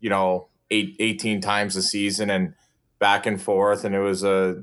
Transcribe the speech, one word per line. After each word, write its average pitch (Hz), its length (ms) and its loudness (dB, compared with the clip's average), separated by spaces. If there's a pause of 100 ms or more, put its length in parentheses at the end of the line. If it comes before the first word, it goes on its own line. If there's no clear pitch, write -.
you 113 80 -4
know, 95 400 0 (220)
eight, 104 300 -2
eighteen 107 420 -2
times 101 340 0
a 95 60 -2
season 101 480 -2
and 92 240 0 (440)
back 101 280 2
and 104 140 -2
forth. 101 440 2
And 101 100 -2
it 98 60 2
was 98 240 0
a, 95 380 2